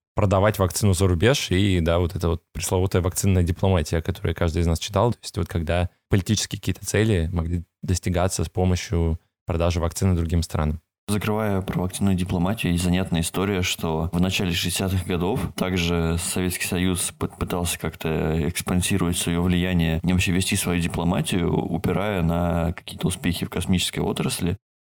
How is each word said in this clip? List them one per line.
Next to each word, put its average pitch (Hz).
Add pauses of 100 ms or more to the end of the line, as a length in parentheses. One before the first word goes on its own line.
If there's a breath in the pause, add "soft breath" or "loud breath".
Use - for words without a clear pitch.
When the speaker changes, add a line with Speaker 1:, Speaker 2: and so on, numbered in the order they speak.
(160)
Speaker 1:
продавать 98
вакцину 95
за 90
рубеж 98
и, 98
да, 82
вот 87
эта 87
вот 80
пресловутая 92
вакцинная 92
дипломатия, 82
которую 85
каждый 85
из 82
нас 82
читал. 104
То -
есть -
вот 87
когда 85 (200)
политические 104
какие-то -
цели 104
могли 85 (180)
достигаться 90
с 80
помощью 87 (260)
продажи 85
вакцины 87
другим 82
странам. 76 (260)
Speaker 2:
Закрывая 104
про 90
вакцинную 95
дипломатию, 92
есть 87
занятная 90
история, 92
что 80
в 87
начале 92
шестидесятых 92
годов 90 (140)
также 85
Советский -
Союз 90
пы-, 82
пытался 87
как-то 80
экспансировать 90
своё 85
влияние 87
и 90
вообще 90
вести 95
свою 87
дипломатию, 87
упирая 92
на 85
какие-то -
успехи -
в -
космической -
отрасли. 92 (340)